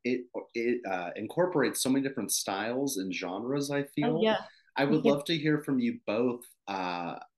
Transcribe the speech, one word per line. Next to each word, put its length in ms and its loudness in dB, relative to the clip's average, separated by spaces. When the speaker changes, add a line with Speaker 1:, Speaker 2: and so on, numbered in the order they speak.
Speaker 1:
it, 160 0
it, 260 2
uh, 280 -2
incorporates 640 0
so 80 2
many 180 4
different 240 -4
styles 680 -2
and 160 -4
genres, 580 -4
I 100 0
Speaker 2:
Oh, 40 -2
Speaker 1:
feel. 280 2
Speaker 2:
yeah. 200 2
Speaker 1:
I 80 4
would 180 4
Speaker 2:
Yeah. 80 6
Speaker 1:
love 140 0
to 120 0
hear 260 2
from 160 0
you 280 0
both. 380 0
Uh, 520 -4